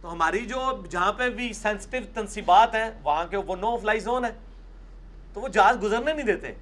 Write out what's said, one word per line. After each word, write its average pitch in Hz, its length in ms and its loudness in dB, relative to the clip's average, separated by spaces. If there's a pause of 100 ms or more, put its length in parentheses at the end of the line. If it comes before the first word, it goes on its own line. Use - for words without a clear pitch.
تو 170 120 -10
ہماری 170 320 2
جو 262 440 -2
جہاں 190 240 2
پہ 247 160 0
بھی 226 240 -6
سینسٹیو 214 480 -4 (120)
تنصیبات 214 640 4
ہیں 220 160 0 (120)
وہاں 151 220 0
کے 175 120 -4
وہ 190 180 -2
no 202 160 -2
fly 214 260 0 (120)
zone 247 160 0
ہے، - 220 -8 (880)
تو 202 80 -8
وہ 262 60 -6
جہاز 214 360 6
گزرنے 240 300 0
نہیں 294 120 -4
دیتے 160 360 -2